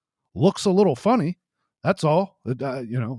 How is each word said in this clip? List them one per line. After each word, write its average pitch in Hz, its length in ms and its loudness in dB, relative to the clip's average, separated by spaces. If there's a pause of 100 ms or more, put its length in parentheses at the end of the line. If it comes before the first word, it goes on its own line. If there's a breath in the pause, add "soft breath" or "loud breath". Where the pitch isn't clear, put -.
(360)
looks 170 300 2
a 202 40 4
little 185 240 4
funny." 190 460 0 (420)
That's - 220 -2
all. 170 420 0
It, 123 160 -4
uh, 131 200 -6
you 120 180 -6
know, 120 180 -6